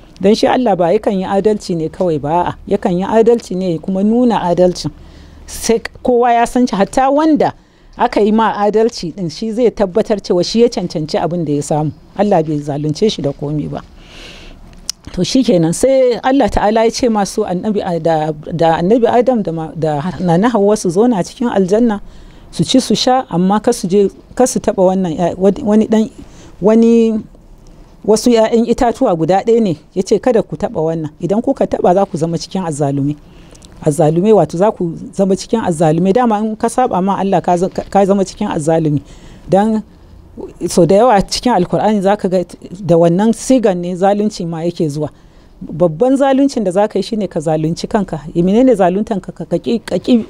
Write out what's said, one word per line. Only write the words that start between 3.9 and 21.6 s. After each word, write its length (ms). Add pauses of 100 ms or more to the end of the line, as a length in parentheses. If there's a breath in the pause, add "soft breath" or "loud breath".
nuna 380
adalcin. 500 (560 loud breath)
Sai 340 (220)
kowa 300
ya 140
san 200
shi, 100
hatta 340
wanda 420 (460 soft breath)
aka 240
yi 100
ma 220
adalci 600
din 140
shi 240
zai 180
tabbatar 520
cewa 220
shi 180
ya 60
cancanci 500
abin 260
da 80
ya 100
samu. 300 (240)
Allah 260
bai 160
zalunce 540
shi 100
da 100
komai 360
ba. 140 (1300 loud breath)
To 120
shi 200
kenan, 300
sai 480
Allah 260
Ta'ala 360
ya 60
ce 180
masu 360
annabi 380
A-, 160
da, 340
da 460
annabi 280
Adam 360
da 100
ma, 220
da 260 (200)
Nana 280
Hawwa 300
su 100
zauna 360
cikin 240
aljanna, 520 (520 soft breath)